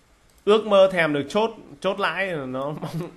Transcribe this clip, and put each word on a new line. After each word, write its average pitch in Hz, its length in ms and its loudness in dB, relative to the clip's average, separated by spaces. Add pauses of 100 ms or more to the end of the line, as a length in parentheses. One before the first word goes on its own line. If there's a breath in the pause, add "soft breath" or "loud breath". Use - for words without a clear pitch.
(460)
Ước 214 200 4
mơ 196 260 6
thèm 165 220 2
được 143 160 -2
chốt, 220 220 0 (280)
chốt 196 200 -4
lãi 185 320 -2
nó 135 340 -6 (160)
mong, 165 360 -8